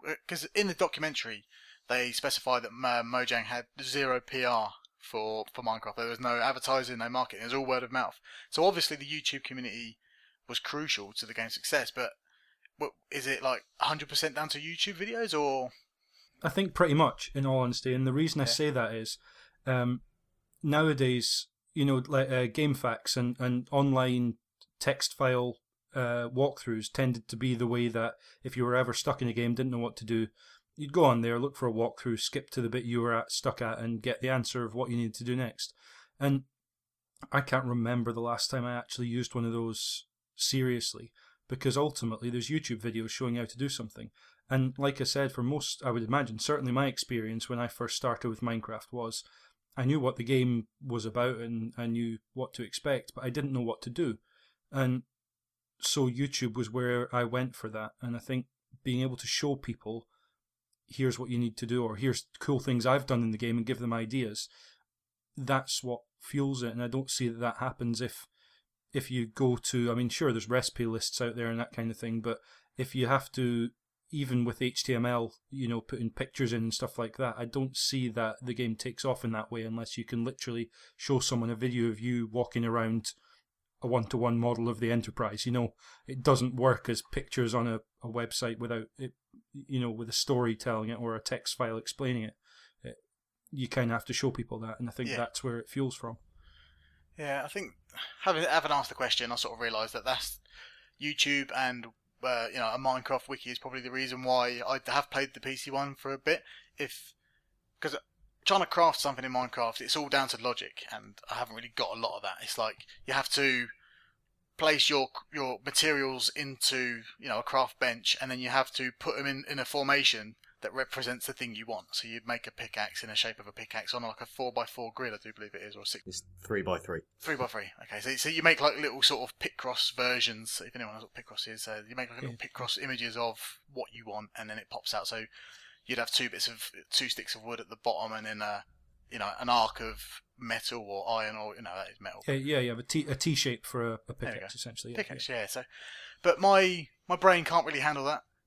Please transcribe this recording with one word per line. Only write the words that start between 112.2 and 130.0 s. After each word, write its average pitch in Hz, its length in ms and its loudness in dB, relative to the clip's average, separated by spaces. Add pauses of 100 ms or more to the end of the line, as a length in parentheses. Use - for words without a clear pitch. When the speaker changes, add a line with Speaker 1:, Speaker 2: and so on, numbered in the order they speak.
Speaker 1:
that. 92 180 -6
It's - 160 -6
like 110 200 -2 (280)
you 131 80 -2
have 135 200 0
to 131 340 2 (920)
place 151 320 6
your, 139 200 4 (240)
your 131 320 -4
materials 135 680 2
into, 127 640 0 (180)
you - 80 -10
know, 113 120 0
a 117 40 -4
craft - 360 2
bench, 120 420 2
and 131 100 -4
then 127 80 -4
you 127 100 -4
have 131 240 4
to 127 260 -2
put - 200 -4
'em 139 80 -2
in, 139 220 -4
in 139 100 -4
a 127 60 0
formation 135 680 4 (260)
that 101 120 -6
represents 127 520 -4
the 131 80 -6
thing 117 220 -6
you 110 100 -10
want. 110 300 -8
So - 120 -2
you 113 180 -8
make 120 200 -2
a - 60 -10
pickaxe 107 500 -4
in 113 80 -10
the 107 60 -6
shape 113 240 0
of 104 80 -14
a 104 40 -14
pickaxe 110 440 -8
on, 120 80 -4
like, 110 180 -8
a 117 60 -10
four-by-four 120 680 -6
grid, 120 180 -6
I 104 40 -10
do 110 160 -14
believe 107 220 -14
it 90 80 -12
is, 104 120 -14
or 104 60 -16
a 101 60 -12
six. - 180 -6
Speaker 3:
It's - 180 -10 (220)
three-by-three. 90 560 0 (180)
Speaker 1:
Three-by-three. 117 520 -4 (120)
Okay, 104 160 -10
so, 127 160 -2
so 151 140 0
you 160 140 0
make, 160 180 8
like, 147 160 4
little 135 240 -2
sort 127 260 4
of - 120 -20
Picross - 560 -2
versions, 120 680 0